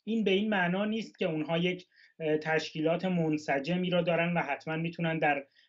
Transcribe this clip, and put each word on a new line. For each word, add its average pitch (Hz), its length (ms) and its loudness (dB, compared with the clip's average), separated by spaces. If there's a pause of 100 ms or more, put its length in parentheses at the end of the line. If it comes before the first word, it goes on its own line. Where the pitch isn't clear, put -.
این 220 200 0
به 202 60 4
این 202 200 2
معنا 185 340 2
نیست 220 340 -6
که 190 80 -2
اونها 160 320 0
یک، 180 280 -2 (560)
تشکیلات 160 640 0
منسجمی 160 840 0
را 175 120 2
دارن 170 300 0
و 170 80 2
حتماً 143 360 -4
می‌تونن 165 420 -2
در، 147 260 2 (240)